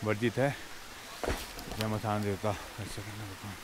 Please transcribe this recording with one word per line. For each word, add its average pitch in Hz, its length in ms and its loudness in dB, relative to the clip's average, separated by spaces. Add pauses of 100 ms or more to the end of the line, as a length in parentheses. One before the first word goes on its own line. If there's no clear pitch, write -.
वर्जित 107 320 4
है। 131 180 6 (1300)
जमसान 107 420 2
देवता, 101 280 2
ऐसे - 520 -4
करना 104 220 -6
होता 101 240 -8
है। 98 160 -8